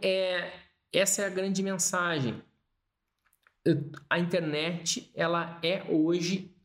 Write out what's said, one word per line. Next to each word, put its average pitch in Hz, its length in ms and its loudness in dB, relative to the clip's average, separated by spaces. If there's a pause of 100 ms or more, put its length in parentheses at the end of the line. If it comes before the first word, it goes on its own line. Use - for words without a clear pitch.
é, 185 500 0 (380)
essa 196 320 2
é - 20 0
a 196 40 0
grande 190 340 0
mensagem. 170 800 0 (1600)
A 165 120 2
internet, 170 960 -2
ela 170 480 0
é 175 280 0
hoje 170 600 2 (140)